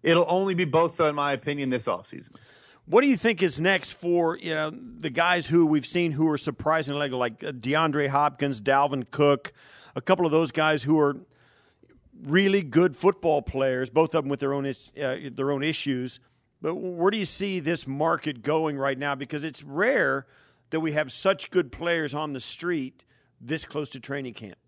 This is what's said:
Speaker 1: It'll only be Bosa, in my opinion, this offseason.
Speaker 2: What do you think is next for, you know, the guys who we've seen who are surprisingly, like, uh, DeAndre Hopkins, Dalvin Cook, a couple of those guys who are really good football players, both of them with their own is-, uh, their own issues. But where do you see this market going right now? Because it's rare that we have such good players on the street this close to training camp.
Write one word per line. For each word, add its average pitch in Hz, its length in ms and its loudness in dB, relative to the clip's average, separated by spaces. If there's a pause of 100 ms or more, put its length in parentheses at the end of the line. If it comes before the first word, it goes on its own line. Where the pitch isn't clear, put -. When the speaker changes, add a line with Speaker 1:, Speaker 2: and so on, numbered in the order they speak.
Speaker 1:
It'll 165 240 4
only 190 260 0
be 175 100 0
Bosa, 160 440 2
in 147 80 -2
my 143 160 0
opinion, 139 380 -4
this 123 160 -2
offseason. - 500 -8 (480)
Speaker 2:
What 226 160 4
do 285 80 4
you 247 80 4
think 190 260 0
is 151 180 0
next 185 340 0
for, 175 420 0
you 160 180 -6
know, 156 160 -4
the - 400 -10
guys 170 380 2
who 165 180 6
we've 151 200 2
seen 170 260 0
who 156 160 2
are 147 100 0
surprisingly, 147 720 -2
like, 123 340 -2
uh, - 80 -8
DeAndre 143 580 0
Hopkins, 143 520 0
Dalvin 135 500 2
Cook, 143 420 2 (440)
a 131 40 -6
couple 185 240 2
of 156 60 2
those 156 220 2
guys 156 320 2
who 151 160 4
are 143 160 2 (1040)
really 190 400 4
good 156 320 2
football 165 480 2
players, 131 480 -2
both 156 240 2
of 156 80 2
them 135 60 -6
with 139 100 -2
their 139 160 -2
own 139 120 -4
is-, - 260 -8 (100)
uh, 127 140 -2 (160)
their 135 180 -2
own 139 140 -2
issues. 131 560 -4 (400)
But 170 160 -4
where 180 340 0
do 220 80 -2
you 196 60 0
see 190 340 -2
this 151 300 -2
market 147 540 -2
going 156 360 0
right 135 180 0
now? 143 200 -4
Because 143 260 -8
it's 151 220 -10
rare 147 640 0 (420)
that 160 80 -2
we 160 140 -2
have 147 200 -2
such - 380 -2
good 160 220 0
players 165 420 -2
on 151 200 -4
the 127 60 -8
street 165 640 -6 (360)
this 143 240 -6
close 147 260 -8
to 131 100 -12
training 135 340 -10
camp. 101 220 -16 (120)